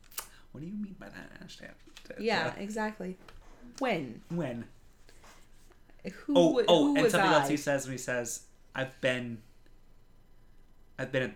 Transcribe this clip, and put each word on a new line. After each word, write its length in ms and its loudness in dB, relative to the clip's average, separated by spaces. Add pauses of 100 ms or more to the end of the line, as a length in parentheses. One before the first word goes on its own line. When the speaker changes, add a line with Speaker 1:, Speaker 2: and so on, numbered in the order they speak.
(520)
Speaker 1:
what 100 -14
do 60 -10
you 60 -10
mean 260 -10
by 80 -16
that, 360 -18
Ash 140 -18
Tyler? 160 -18 (460)
Speaker 2:
Yeah, 360 -2
Speaker 1:
Uh, 60 -12
Speaker 2:
exactly. 560 -6 (640)
When? 500 -4
Speaker 1:
When? 360 -6 (1600)
Speaker 2:
Who 120 0
Speaker 1:
Oh, 140 10
Speaker 2:
wa-, 160 4
Speaker 1:
oh, 200 8
Speaker 2:
who 80 2
Speaker 1:
and 80 4
Speaker 2:
was 100 6
Speaker 1:
something 180 6
Speaker 2:
I? 80 6
Speaker 1:
else 100 2
he 80 2
says 280 -2
when 80 -8
he 40 -6
says, 440 -4 (340)
"I've 260 -6
been, 400 -2 (1600)
I've 120 -8
been 240 -2